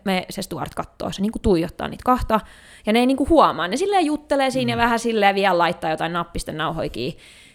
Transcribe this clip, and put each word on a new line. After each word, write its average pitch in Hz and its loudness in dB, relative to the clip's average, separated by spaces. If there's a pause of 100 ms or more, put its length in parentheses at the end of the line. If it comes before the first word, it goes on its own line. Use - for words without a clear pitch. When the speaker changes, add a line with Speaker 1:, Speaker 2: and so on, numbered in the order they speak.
Speaker 1:
me, 185 -2
se - -8
Stuart 147 -8
kattoo, - -8
se - -6
niinku 220 -2
tuijottaa 170 0
niitä 151 -12
kahta. 240 2 (460)
Ja 208 2
ne 226 4
ei 247 4
niinku 269 0
huomaa, 180 4
ne 196 -4
silleen 381 2
juttelee 285 0
siinä 240 -2
Speaker 2:
Mm. 233 -4
Speaker 1:
ja 233 2
vähän 233 2
silleen 220 2
vielä 196 2
laittaa 170 0
jotain 160 -4
nappisten 170 -6
nauhoja 156 -4
kiinni. 127 -8 (360)